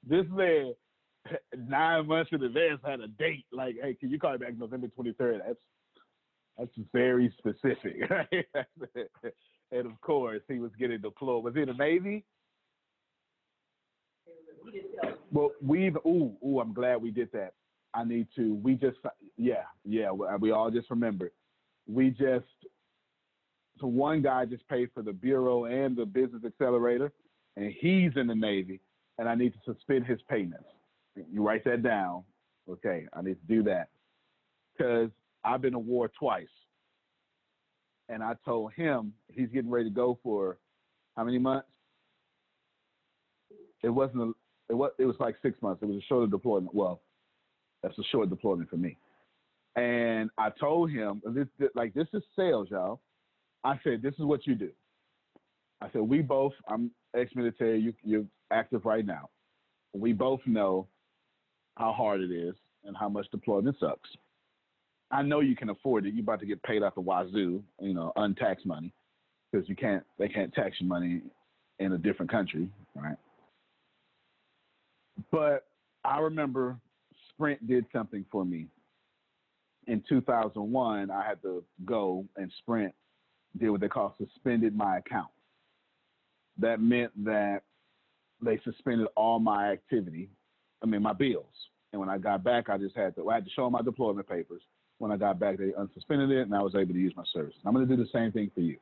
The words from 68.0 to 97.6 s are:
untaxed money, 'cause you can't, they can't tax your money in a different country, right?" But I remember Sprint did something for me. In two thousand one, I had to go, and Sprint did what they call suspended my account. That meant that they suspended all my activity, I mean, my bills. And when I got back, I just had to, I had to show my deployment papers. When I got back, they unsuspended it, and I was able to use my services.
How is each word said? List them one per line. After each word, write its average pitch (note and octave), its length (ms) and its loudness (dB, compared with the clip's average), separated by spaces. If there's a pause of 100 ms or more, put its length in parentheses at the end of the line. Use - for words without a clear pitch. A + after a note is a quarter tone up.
untaxed G#2 500 0
money, D#2+ 280 -6 (580)
'cause G2+ 160 0
you F#2+ 80 -4
can't, G2+ 300 -2 (120)
they G2+ 120 0
can't F#2+ 240 -2
tax G2 260 -2
your F2+ 80 -2
money F2 340 0 (580)
in F#2+ 120 0
a F#2 60 0
different E2+ 340 -2
country, F#2 380 -2 (260)
right?" - 220 -8 (2250)
But D3 360 2 (360)
I C3+ 160 0
remember C3+ 600 -2 (500)
Sprint D3 380 -2
did B2 240 4
something G#2+ 400 -4
for G2 120 0
me. E2+ 240 -4 (1200)
In A2 200 0
two C3 140 4
thousand A2 500 0
one, G#2+ 400 0
I G2 160 -4
had G2 140 -4
to F2+ 220 -6 (220)
go, F#2+ 400 -2 (120)
and F#2+ 220 -8
Sprint G#2+ 360 -2 (600)
did A2+ 120 0
what G2+ 120 2
they G#2 80 0
call G#2 280 -2
suspended A2+ 580 0
my G2 220 0
account. F2+ 320 -6 (1300)
That A2+ 220 2
meant A#2+ 320 4 (140)
that G#2 380 0 (800)
they A#2 180 0
suspended A#2 560 -2
all A2+ 240 4
my G#2 320 2
activity, F#2 580 -4 (520)
I - 40 -4
mean, A2 160 2
my G#2+ 120 2
bills. G#2 560 -2 (220)
And G#2 80 -8
when F#2+ 100 -4
I G2 80 -2
got G2 260 0
back, A#2+ 260 2
I G2+ 80 0
just G2 180 -4
had F#2+ 200 -2
to, F2 140 -4
I A2+ 60 2
had G#2+ 100 -2
to F#2+ 60 -14
show B2+ 180 0
my A#2+ 120 0
deployment A2 480 -2
papers. F2 320 -6 (380)
When A2 120 -2
I G#2 60 0
got F#2+ 220 0
back, G2 180 0
they G2 140 -2
unsuspended C3+ 600 -2
it, C3 120 4
and G#2 120 -2
I G2+ 60 2
was F#2+ 140 0
able F#2 180 2
to F2+ 60 0
use F#2 180 2
my - 60 -12 (100)
services. D2+ 320 -6